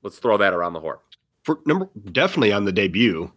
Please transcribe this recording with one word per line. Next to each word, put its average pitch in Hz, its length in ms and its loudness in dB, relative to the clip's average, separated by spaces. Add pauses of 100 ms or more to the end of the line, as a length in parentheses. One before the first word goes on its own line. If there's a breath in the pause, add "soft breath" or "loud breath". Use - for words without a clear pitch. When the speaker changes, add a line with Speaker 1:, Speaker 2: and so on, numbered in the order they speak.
Speaker 1:
Let's 101 160 -12
throw 110 200 2
that 98 160 4
around 87 200 -4
the 80 60 -10
horn. 78 180 -10 (440)
Speaker 2:
For 151 240 -2
number, 185 220 0 (240)
definitely 127 400 2
on 101 120 0
the 98 80 -2
debut 95 640 0